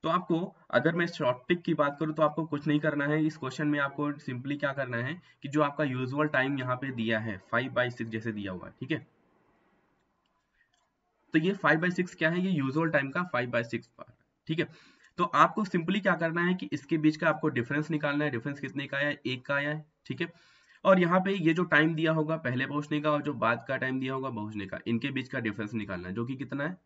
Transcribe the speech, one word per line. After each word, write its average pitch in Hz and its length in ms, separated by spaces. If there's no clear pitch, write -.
तो 165 60
आपको, 175 480
अगर 160 240
मैं 175 120
शॉर्ट 123 300
ट्रिक 175 260
की 165 120
बात 143 260
करूं, 156 140
तो 156 80
आपको 151 240
कुछ 147 200
नहीं 151 140
करना 147 260
है। 151 200
इस 156 100
क्वेश्चन 151 320
में 147 100
आपको 143 340
simply 139 480
क्या 143 120
करना 131 240
है 135 260
कि 139 60
जो 151 140
आपका 143 220
यूजुअल 131 420
टाइम 139 320
यहाँ 127 180
पे 135 140
दिया 113 280
है, 107 240
five 123 200
by 123 140
six 120 140
जैसे 110 300
दिया 101 200
हुआ 92 140
है, - 140
ठीक 127 100
है? 143 160
तो 160 60
ये 175 140
five 160 320
by 180 160
six 180 140
क्या 160 160
है? 175 100
ये 190 100
यूजुअल 156 400
टाइम 139 200
का 175 200
five 123 200
by 120 120
six 120 240
पार्ट, - 280
ठीक 160 120
है? - 100
तो 175 80
आपको 165 400
simply 185 380
क्या 190 120
करना 165 300
है 180 100
कि - 180
इसके 156 260
बीच 156 180
का 165 120
आपको 156 200
डिफरेंस 143 420
निकालना 147 340
है। 147 60
डिफरेंस 117 300
कितने 135 260
का 139 100
आया 143 120
है? 147 180
एक 127 200
का 143 80
आया 143 160
है, 151 140
ठीक 127 140
है? 175 120
और 190 160
यहाँ 175 200
पे 190 120
ये 165 220
जो 175 100
टाइम 160 300
दिया 160 180
होगा 160 240
पहले 131 300
पहुंचने 147 340
का 151 100
और 147 120
जो 143 120
बाद 117 340
का 135 80
टाइम 131 240
दिया 131 140
होगा 131 160
पहुंचने 107 360
का, 92 200
इनके 117 240
बीच 131 180
का 135 120
डिफरेंस 110 340
निकालना 92 340
है, 92 60
जो 117 100
कि 131 120
कितना 139 280
है? 180 220